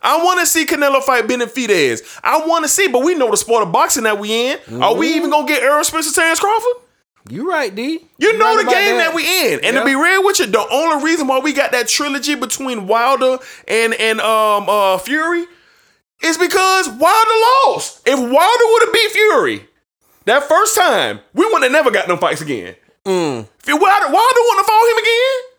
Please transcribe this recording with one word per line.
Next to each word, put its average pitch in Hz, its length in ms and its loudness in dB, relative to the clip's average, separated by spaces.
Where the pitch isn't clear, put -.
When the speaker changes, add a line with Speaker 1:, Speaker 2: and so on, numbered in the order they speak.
Speaker 1:
I 311 220 2
wanna 359 200 2
see 311 220 0
Canelo 285 380 0
fight 240 240 0
Benavidez. 208 760 -2
I 311 200 0
wanna 330 220 0
see, 359 220 0
but 254 160 0
we 359 100 0
know 254 160 0
the 202 60 0
sport 226 280 0
of 170 60 -6
boxing 269 340 0
that 214 140 0
we 226 320 -2
in. 294 80 -6
Are 202 140 2
we - 140 -2
Speaker 2:
Mm-hmm. 311 80 0
Speaker 1:
even 311 120 -2
gonna 285 160 0
get 294 160 -2
Errol 294 220 0
Spence 311 260 -4
or 359 100 -2
Terrence 330 200 0
Crawford? 453 420 -2
Speaker 2:
You 214 180 -8
right, 294 240 -4
D. 208 100 -8
Speaker 1:
You 311 180 -6
Speaker 2:
You 440 200 2
Speaker 1:
know 440 80 2
Speaker 2:
right 440 100 2
Speaker 1:
the 427 60 0
Speaker 2:
about - 100 0
Speaker 1:
game 403 240 2
Speaker 2:
that. 330 160 0
Speaker 1:
that - 20 -8
we 330 80 -2
in. 135 120 -4
And 240 120 0
to 269 40 0
Speaker 2:
Yeah. - 40 -2
Speaker 1:
be 269 100 2
real 359 300 2
with 392 160 0
you, 285 60 0
the 208 220 0
only 294 360 -2
reason 320 240 -2
why 262 100 0
we 277 140 -2
got 269 180 -2
that 247 160 -2
trilogy 285 480 -4
between 240 540 -8
Wilder 254 500 0
and, 226 260 0
and, 220 260 -2
um, 214 480 0
uh, 196 300 2
Fury 330 460 -4
is 320 160 -2
because 381 520 0
Wilder 370 420 2
lost. - 400 -4
If 269 120 2
Wilder 339 540 2
would've 453 200 4
beat 440 200 0
Fury 226 560 0
that 262 240 2
first 415 280 2
time, 180 440 0
we 294 140 0
wouldn't 349 180 0
have 254 80 2
never 285 200 2
got 185 160 -2
them 175 100 -2
fights 160 220 -2
again. 110 340 -8
Speaker 2:
Mm. 165 360 -2
Speaker 1:
If 294 140 2
Wilder, 392 320 4
Wilder 480 280 4
wouldn't 466 180 2
have 392 80 2
fought 440 240 4
him 466 80 0
again 466 400 0